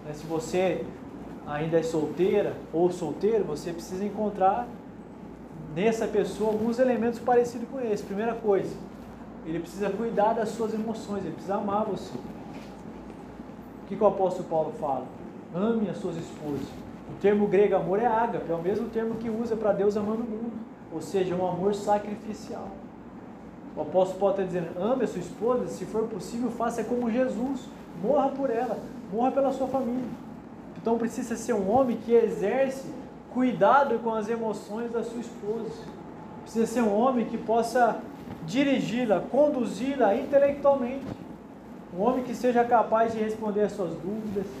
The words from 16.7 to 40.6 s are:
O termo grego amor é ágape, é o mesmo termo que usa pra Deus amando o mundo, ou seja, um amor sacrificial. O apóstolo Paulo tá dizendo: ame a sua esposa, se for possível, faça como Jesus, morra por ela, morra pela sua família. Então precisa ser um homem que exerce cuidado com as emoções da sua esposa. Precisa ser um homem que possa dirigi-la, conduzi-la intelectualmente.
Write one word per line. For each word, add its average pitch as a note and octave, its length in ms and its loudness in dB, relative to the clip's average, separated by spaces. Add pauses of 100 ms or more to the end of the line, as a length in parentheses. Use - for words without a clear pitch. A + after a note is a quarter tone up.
O - 100 -10
termo G#3 260 6
grego F#3+ 300 6
amor F3 220 2
é A#3+ 80 2
ágape, A3 440 2
é E3 40 2
o E3 80 -2
mesmo G#3+ 260 0
termo A3+ 280 -2
que A#3 120 -4
usa A3 280 -2
pra G#3+ 160 2
Deus G3+ 240 4
amando G#3+ 260 0
o A#3+ 80 -6
mundo, A3+ 220 -6 (400)
ou D#3+ 80 -4
seja, F3 340 0
um F3+ 120 2
amor F3+ 280 2
sacrificial. G#3 960 -2 (1080)
O D#3 60 -4
apóstolo F#3 380 2
Paulo G3 160 4
tá G3+ 60 0
dizendo: E3+ 260 -2 (100)
ame A#3 260 2
a - 20 2
sua - 140 -4
esposa, G3+ 460 0
se - 180 -8
for A3 220 0
possível, A#3 440 -4
faça A3+ 340 -2
como A#3+ 260 0
Jesus, B3 580 0 (340)
morra C4+ 260 4
por C4 220 0
ela, A3+ 280 0 (340)
morra A#3+ 180 2
pela C4+ 220 2
sua C4 140 -2
família. B3 420 0 (720)
Então A#3 160 2
precisa A3+ 400 -2
ser - 160 -2
um G3 180 2
homem B3 260 4
que A3+ 160 0
exerce A3 760 4 (460)
cuidado A#3 640 6
com A3+ 160 -2
as G#3+ 140 -2
emoções A3+ 600 -4
da A#3 120 -2
sua A#3 180 -6
esposa. G#3 500 -6 (720)
Precisa A3+ 240 0
ser A3+ 160 0
um G#3 120 4
homem A#3+ 320 4
que A3+ 120 -6
possa A3+ 600 4 (480)
dirigi-la, A3 760 2
conduzi-la B3 960 2
intelectualmente. C#4 920 4 (880)